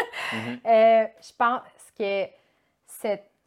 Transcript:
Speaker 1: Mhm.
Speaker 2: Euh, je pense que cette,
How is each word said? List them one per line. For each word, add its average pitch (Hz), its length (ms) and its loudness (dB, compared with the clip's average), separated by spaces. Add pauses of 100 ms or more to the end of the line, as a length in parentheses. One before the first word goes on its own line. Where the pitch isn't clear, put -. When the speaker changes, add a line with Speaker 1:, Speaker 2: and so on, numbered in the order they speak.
(340)
Speaker 1:
Mhm. 226 320 -10
Speaker 2:
Euh, 226 420 4 (140)
je - 160 -20
pense 240 240 0 (360)
que 196 260 -4 (800)
cette, 202 280 -6 (180)